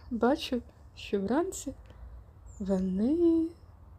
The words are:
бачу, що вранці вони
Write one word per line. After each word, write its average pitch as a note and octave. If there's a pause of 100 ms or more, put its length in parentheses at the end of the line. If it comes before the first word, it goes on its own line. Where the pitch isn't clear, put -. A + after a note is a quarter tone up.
(100)
бачу, A#3+ (340)
що -
вранці C4+ (840)
вони A3 (520)